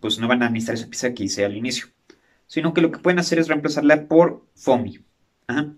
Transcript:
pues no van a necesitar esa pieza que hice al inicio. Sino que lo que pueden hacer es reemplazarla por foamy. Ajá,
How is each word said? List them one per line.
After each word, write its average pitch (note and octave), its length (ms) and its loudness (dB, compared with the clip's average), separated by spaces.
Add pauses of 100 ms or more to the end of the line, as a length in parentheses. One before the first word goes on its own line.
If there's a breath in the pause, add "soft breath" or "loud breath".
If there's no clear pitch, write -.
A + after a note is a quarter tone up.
pues G#2 180 -4
no A#2 100 -2
van B2 140 2
a A#2 80 0
necesitar A2+ 240 -4
esa A2+ 140 -8
pieza B2 260 -4
que G#2+ 100 -8
hice G2+ 200 -2
al G2+ 120 -4
inicio. A#2+ 300 -6 (600 soft breath)
Sino E3 280 -2
que F3 60 4
lo D#3+ 100 4
que - 80 -12
pueden F3+ 200 2
hacer E3+ 200 0
es D#3+ 100 2
reemplazarla D3 600 2
por E3 360 4 (100)
foamy. B2 500 -2 (420)
Ajá, D3 320 -4